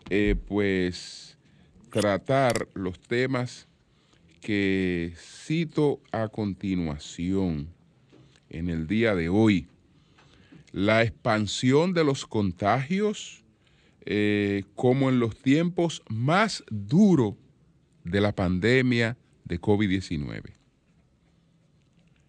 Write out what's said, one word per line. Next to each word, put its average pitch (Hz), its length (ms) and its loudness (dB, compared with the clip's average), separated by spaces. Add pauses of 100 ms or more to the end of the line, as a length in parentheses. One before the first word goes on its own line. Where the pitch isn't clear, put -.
eh, 104 260 2 (120)
pues, 95 880 -4 (520)
tratar 113 840 0
los 92 260 -8
temas 123 680 -4 (720)
que 95 760 -2
cito 160 840 -4 (100)
a 110 160 -4
continuación 90 1400 -4 (800)
en 85 200 -6
el 80 180 -4
día 107 280 0
de 85 140 -2
hoy. 101 380 4 (1040)
La 110 320 2
expansión 127 880 0
de 165 100 0
los 139 220 -2
contagios, 127 1160 -2 (600)
eh, 104 600 0 (100)
como 131 320 2
en 127 140 2
los 113 160 -2
tiempos 170 720 0
más 151 600 0
duros 117 680 4 (680)
de 92 160 0
la 104 160 2
pandemia 117 800 2 (300)
de 87 120 -6
covid 104 300 2
diecinueve. 73 680 -6 (1700)